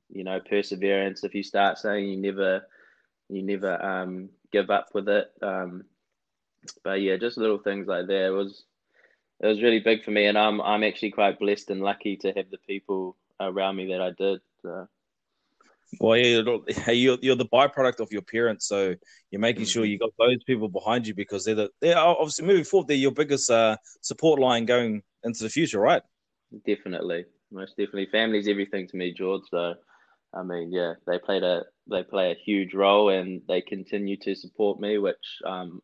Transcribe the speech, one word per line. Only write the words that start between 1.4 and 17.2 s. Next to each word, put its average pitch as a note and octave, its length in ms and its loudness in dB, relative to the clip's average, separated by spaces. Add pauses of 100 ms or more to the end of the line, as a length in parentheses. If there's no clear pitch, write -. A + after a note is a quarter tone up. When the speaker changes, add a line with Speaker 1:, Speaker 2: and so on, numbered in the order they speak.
Speaker 1:
start G2 360 0
something, G2+ 280 -4
you G2 100 -6
never, F#2+ 460 -2 (640)
you G2 140 -8
never, F#2+ 420 -4
um, F#2 440 -6 (240)
give G2 180 0
up G2 240 0
with G2 140 -2
it. G2+ 180 2 (160)
Um, F#2 420 -6 (1000)
but G2 160 -2
yeah, F#2+ 160 2
just A#2 200 -4
little A2 220 0
things G2 300 -6
like F2+ 180 -4
that. F#2+ 200 0
It F#2+ 40 0
was, G2 340 -4 (760)
it G#2 80 2
was G#2+ 140 2
really A2+ 180 4
big A2 240 2
for A2 80 -6
me, G#2 140 4
and G#2 120 4
I'm, G#2+ 220 2
I'm G#2 240 2
actually G#2+ 260 -2
quite G2 300 0
blessed G2+ 300 -2
and F#2+ 120 -4
lucky G2 360 -4
to F#2+ 140 -2
have F#2+ 180 -6
the F#2+ 80 -14 (100)
people F#2+ 480 -6 (240)
around F#2+ 360 -2
me F#2+ 120 -8
that F#2 120 -4
I F#2 160 -2
did. F#2+ 240 -2 (220)
So. F2+ 240 -12 (1120)
Speaker 2:
Well, A2 160 6
yeah, A#2+ 260 6
you're, A2+ 260 0
hey, - 260 0
you're, B2 260 4